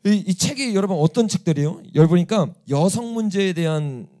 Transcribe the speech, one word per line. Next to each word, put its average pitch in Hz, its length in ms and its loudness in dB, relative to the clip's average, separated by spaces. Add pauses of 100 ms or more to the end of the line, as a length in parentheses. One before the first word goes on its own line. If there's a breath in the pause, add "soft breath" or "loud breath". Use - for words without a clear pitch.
이, 202 220 2
이 185 60 0
책이 254 420 -2
여러분 190 240 0
어떤 208 280 2
책들이에요? 156 540 -2 (140)
여기 156 140 8
보니까 175 440 2 (160)
여성 196 440 0
문제에 196 400 -2
대한 151 540 -4 (120)